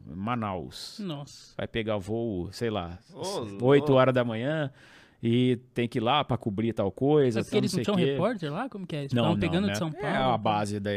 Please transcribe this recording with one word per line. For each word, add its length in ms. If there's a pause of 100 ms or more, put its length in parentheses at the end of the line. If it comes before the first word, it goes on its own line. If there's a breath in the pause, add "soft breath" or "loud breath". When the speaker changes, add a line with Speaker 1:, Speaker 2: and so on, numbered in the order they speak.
Speaker 1:
Manaus. 960
Speaker 2:
Nossa. 580
Speaker 1:
Vai 100
pegar 300
o 20
voo, 520
sei 180
lá, 300 (160)
Speaker 3:
Ô, 80
Speaker 1:
s-, 160
Speaker 3:
louco. 260
Speaker 1:
oito 280
horas 200
da 100
manhã 480 (520 soft breath)
e 360 (160)
tem 120
que 120
ir 20
lá 220
pra 120
cobrir 380
tal 180
coisa, 480
Speaker 2:
É 40
porque 80
Speaker 1:
tal, 80
Speaker 2:
eles 140
Speaker 1:
não 40
Speaker 2:
não 80
Speaker 1:
sei 80
Speaker 2:
tinham 140
Speaker 1:
quê. 60
Speaker 2:
repórter 380
lá? 160
Como 200
que 80
é? 60
Eles 120
Speaker 1:
Não, 100
Speaker 2:
ficavam 120
Speaker 1:
não, 40
Speaker 2:
pegando 280
Speaker 1:
né? 60
Speaker 2:
de 60
São 100
Speaker 1:
É, 120
Speaker 2:
Paulo? 320
Speaker 1:
a 40
base 420
da, 180